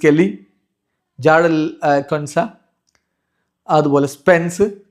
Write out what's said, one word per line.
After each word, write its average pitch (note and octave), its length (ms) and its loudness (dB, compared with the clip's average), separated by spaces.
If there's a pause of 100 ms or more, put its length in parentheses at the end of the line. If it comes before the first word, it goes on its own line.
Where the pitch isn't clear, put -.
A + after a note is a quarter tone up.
കെല്ലി, E3 400 0 (760)
ജാഡൽ, D#3+ 360 2 (280)
ആ, C#3+ 160 0
കൊൻസ, D3 400 -6 (1300)
അതുപോലെ C#3+ 380 2
സ്പെൻസ്, F3 580 0 (260)